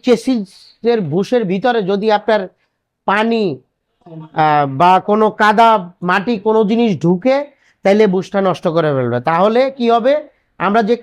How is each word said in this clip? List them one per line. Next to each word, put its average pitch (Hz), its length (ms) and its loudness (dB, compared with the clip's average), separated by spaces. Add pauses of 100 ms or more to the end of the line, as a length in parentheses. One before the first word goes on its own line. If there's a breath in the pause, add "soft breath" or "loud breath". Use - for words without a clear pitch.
চেসিসের 233 920 -2 (140)
বুশের 202 320 -2
ভিতরে 202 360 -2 (100)
যদি 202 160 -2 (120)
আপনার 208 220 0 (680)
পানি, 220 380 0 (1000)
আহ, 151 220 2 (160)
বা 175 200 4
কোনো 214 300 0
কাদা 214 400 2 (320)
মাটি 185 320 -2 (120)
কোনো 220 140 2 (100)
জিনিস 233 200 2 (140)
ঢুকে, 185 320 0 (480 soft breath)
তাইলে 208 200 4 (100)
বুশটা 190 240 -4 (100)
নষ্ট - 200 -4
করে 160 280 0
ফেলবে। 123 220 -2 (120)
তাহলে 208 300 2 (180)
কি 240 160 -2
হবে, 233 200 2 (460)
আমরা 202 220 0
যে 214 200 0